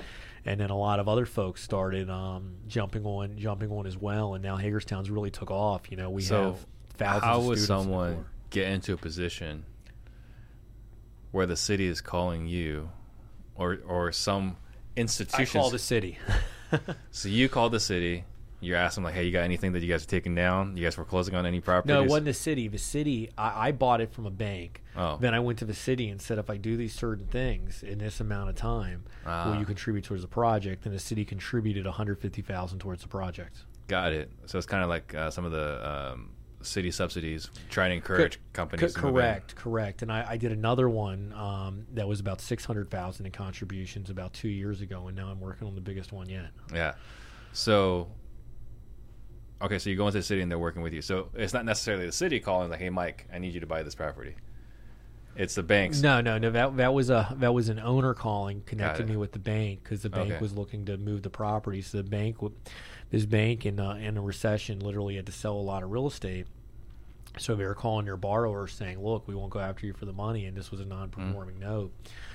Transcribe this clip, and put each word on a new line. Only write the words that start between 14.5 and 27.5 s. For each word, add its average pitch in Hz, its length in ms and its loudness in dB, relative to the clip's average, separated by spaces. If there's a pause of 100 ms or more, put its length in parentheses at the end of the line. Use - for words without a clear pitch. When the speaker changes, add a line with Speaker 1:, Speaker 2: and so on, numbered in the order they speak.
Speaker 1:
I 120 40 2
Speaker 2:
institution? 123 600 2
Speaker 1:
call 131 100 6
the 120 80 0
city. 107 440 0
<laughs> - 60 -2 (840)
Speaker 2:
So - 160 -4
you 117 200 6
call 117 220 4
the 117 80 4
city. 87 460 2 (360)
You 87 140 0
ask 87 220 4
them, 95 80 0
like, 80 100 -2
"Hey, 90 100 2
you 87 60 2
got 87 140 4
anything 90 300 2
that 87 80 2
you 85 60 0
guys 82 140 4
are - 60 -10
taking 87 260 2
down? 92 420 4
You 87 60 0
guys 85 140 2
foreclosing 90 400 0
on 90 100 2
any 87 140 0
properties?" 92 340 4
Speaker 1:
No, 139 80 8
it 135 60 6
wasn't 151 160 6
the 143 100 2
city. 135 320 0
The 104 120 -4
city, 139 600 0
I, 110 300 2
I 151 40 4
bought 123 280 6
it 113 120 0
from 113 140 -6
a 101 40 -4
bank. 95 520 -4 (140)
Speaker 2:
Oh. 85 240 2
Speaker 1:
Then 120 140 6
I 117 40 6
went 120 220 2
to 117 60 -2
the 104 80 -2
city 123 340 0
and 101 120 -6
said, 110 180 -2
"If 104 120 -2
I 107 60 -2
do 110 200 0
these 113 180 -2
certain 107 320 -2
things - 580 0